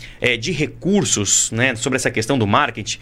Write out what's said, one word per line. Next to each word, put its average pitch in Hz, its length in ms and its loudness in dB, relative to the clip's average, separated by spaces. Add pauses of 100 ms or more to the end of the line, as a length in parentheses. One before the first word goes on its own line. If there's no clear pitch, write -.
(200)
é, 120 160 2
de 120 140 -4
recursos, 156 1000 0
né, 120 240 0
sobre 131 200 0
essa 127 140 0
questão 123 260 0
do 110 100 2
marketing, 117 560 0